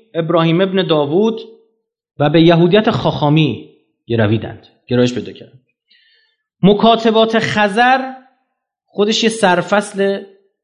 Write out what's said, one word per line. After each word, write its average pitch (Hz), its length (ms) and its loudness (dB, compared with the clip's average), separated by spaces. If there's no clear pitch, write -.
ابراهیم 165 480 0
ابن 190 260 -2
داوود 160 540 -2
و 147 100 2
به 165 120 4
یهودیت 175 500 4
خاخامی 147 840 -2
گرویدند، 110 600 -4
گرایش 123 260 0
پیدا 95 180 -10
کردند. - 340 -20
مکاتبات 220 760 2
خزر 233 720 -2
خودش 214 380 -2
یه 220 60 2
سرفصله 196 960 -2